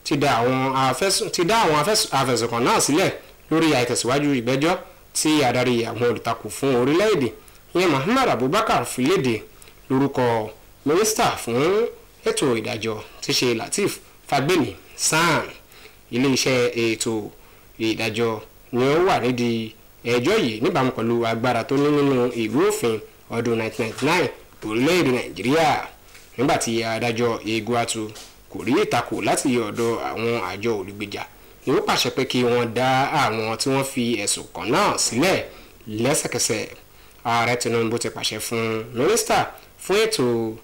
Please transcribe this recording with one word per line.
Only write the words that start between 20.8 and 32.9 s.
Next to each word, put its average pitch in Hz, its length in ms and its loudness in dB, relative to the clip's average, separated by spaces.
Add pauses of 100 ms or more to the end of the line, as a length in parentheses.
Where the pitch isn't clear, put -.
pẹ̀lú 117 240 0 (100)
agbára 113 400 0
tó 135 120 -2
ní 143 140 2
nínú 143 240 4 (160)
ìwé 113 320 0
òfin 160 340 2 (300)
ọdún 117 300 -2
nineteen 110 340 -4
ninety-nine 143 380 0 (320)
orílẹ̀-èdè 135 520 2
Nàìjíríà. 131 580 2 (640)
Nígbà 143 260 2
tí 117 220 -2
adájọ́ 113 520 0 (120)
Egwuatu 113 580 -2 (440)
kò - 160 -12
rí 107 120 0
ìtakò 120 460 0
láti 147 360 0
ọ̀dọ̀ 117 440 0
àwọn 117 420 -2
àjọ 101 340 -4
olùgbèjà, 98 460 -8 (380)
ni - 120 -4
ó 185 80 4
pàṣẹ 165 300 0
pé 135 140 -2
kí 127 160 -2
wọ́n 120 320 2
dá 127 160 0 (240)